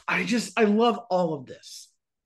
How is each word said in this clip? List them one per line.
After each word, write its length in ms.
I 160
just, 340
I 60
love 340
all 240
of 120
this. 440